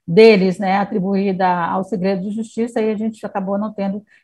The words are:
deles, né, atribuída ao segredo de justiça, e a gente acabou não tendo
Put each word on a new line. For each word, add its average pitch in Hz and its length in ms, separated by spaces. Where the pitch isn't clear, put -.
deles, 190 520
né, 196 180
atribuída 196 720
ao 180 340
segredo 190 380
de 202 100
justiça, 226 480
e 220 120
a 220 40
gente 220 300
acabou 196 320
não 214 160
tendo 202 300